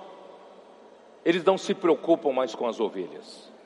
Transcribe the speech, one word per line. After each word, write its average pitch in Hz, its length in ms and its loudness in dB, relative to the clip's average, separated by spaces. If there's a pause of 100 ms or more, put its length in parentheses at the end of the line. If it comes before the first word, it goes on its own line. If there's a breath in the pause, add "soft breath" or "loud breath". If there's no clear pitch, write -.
(1200)
eles 170 200 2
não 190 120 4
se 196 200 -2
preocupam 160 560 2
mais 127 240 -2
com 123 100 -4
as 107 140 -4
ovelhas. - 760 -8 (100)